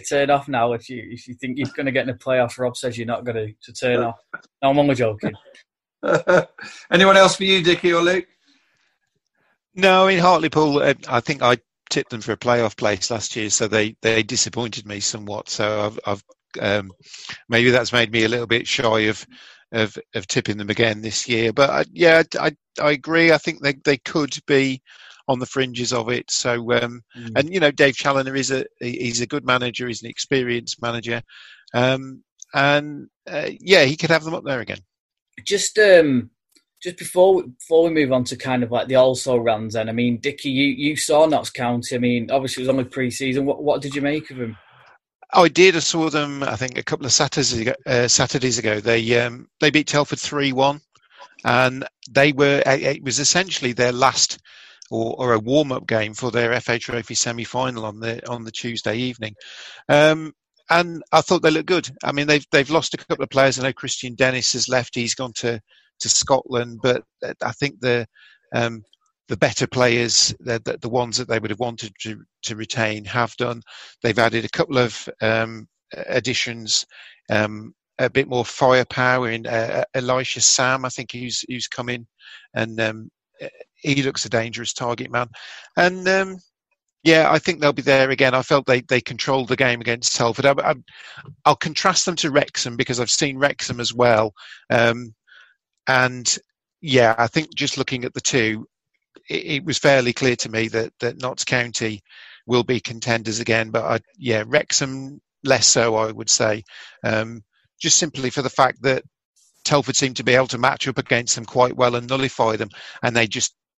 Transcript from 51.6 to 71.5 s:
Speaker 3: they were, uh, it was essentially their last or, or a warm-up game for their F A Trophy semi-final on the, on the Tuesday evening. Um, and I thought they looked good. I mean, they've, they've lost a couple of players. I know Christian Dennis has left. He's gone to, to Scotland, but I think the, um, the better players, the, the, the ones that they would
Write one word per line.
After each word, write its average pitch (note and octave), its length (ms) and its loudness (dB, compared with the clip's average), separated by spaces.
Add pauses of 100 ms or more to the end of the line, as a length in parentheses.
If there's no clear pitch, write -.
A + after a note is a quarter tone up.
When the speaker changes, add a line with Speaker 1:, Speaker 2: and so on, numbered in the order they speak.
Speaker 3:
they C#3 220 4
were, C#3 320 2
uh, C3+ 160 2
it C#3+ 220 -4
was B2+ 160 -4
essentially D3 560 -2
their B2 180 0
last B2 460 0 (520)
or, A2+ 280 -4
or B2 160 2
a A2 40 4
warm-up C3 480 0
game G#2+ 280 -2
for A#2+ 160 -6
their A#2 240 0
F B2 160 -4
A A#2 80 0
Trophy A#2 360 -8
semi-final A#2+ 720 -4
on G#2+ 160 -10
the, A#2 260 -8
on A#2+ 180 -8
the A2 60 -14
Tuesday A2+ 460 -6
evening. A#2 380 -6 (560)
Um, D#3 420 4 (380)
and E3+ 320 0 (100)
I D#3 80 6
thought E3+ 220 2
they D#3+ 80 6
looked D#3 160 0
good. F3 240 -2 (120)
I C#3 100 -2
mean, C#3+ 140 -2
they've, D3 240 2
they've C#3 200 2
lost D#3 240 0
a - 20 -4
couple - 260 -6
of - 60 -4
players. C3+ 300 4
I B2+ 60 -4
know C3+ 100 -2
Christian B2+ 400 -10
Dennis B2+ 400 0
has B2 120 -2
left. B2+ 280 -2
He's A#2 200 -2
gone B2 220 -8
to, A#2 240 -4 (400)
to B2 80 -6
Scotland, A#2+ 720 0
but B2 200 2 (400)
I A#2+ 100 -4
think C#3 280 -6
the, A#2+ 260 0 (480)
um, A#2 280 -2 (460)
the A2+ 80 -4
better D3 300 0
players, A#2+ 720 2
the, A#2 240 -4
the, - 140 -6
the A#2+ 100 -10
ones A#2+ 300 -2
that B2 100 -8
they A2+ 100 0
would G#2+ 120 -6